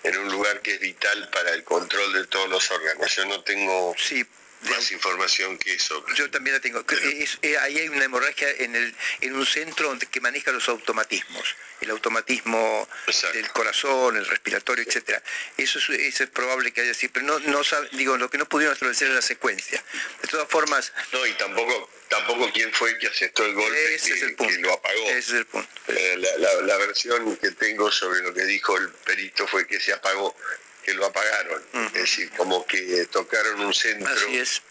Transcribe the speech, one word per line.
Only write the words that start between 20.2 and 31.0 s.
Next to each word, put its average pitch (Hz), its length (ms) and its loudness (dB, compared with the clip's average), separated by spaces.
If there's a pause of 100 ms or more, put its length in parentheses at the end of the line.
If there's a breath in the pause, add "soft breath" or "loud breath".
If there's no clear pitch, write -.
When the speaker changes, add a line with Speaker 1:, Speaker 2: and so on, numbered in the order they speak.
Speaker 2:
De - 60 -4
todas 151 200 0
formas 151 460 2 (180)
Speaker 1:
No, 127 140 0
y 113 80 2
tampoco, 110 560 -2 (180)
tampoco 120 460 2
quién 113 180 2
fue 117 280 2
que 113 80 0
asestó - 380 0
el 104 100 0
golpe 151 400 2
Speaker 2:
Ese 156 160 0
Speaker 1:
que, - 60 2
Speaker 2:
es - 40 0
el 123 140 -2
punto. 110 180 0
Speaker 1:
que 87 80 0
lo 92 120 4
apagó. 104 360 0
Speaker 2:
Ese 123 100 2
es 120 120 -6
el 117 160 2
punto. 101 220 -6 (180)
Speaker 1:
Eh, 90 320 2
la, 92 180 0
la, 92 300 4
la 98 100 4
versión 107 600 0
que 101 140 -4
tengo 104 400 0
sobre 92 300 0
lo 90 100 -4
que 92 120 -2
dijo 98 340 2
el 92 140 0
perito 95 560 -2
fue 92 180 0
que 101 140 -4
se - 120 0
apagó, 98 460 0 (480 loud breath)
que 98 80 0
lo 95 140 2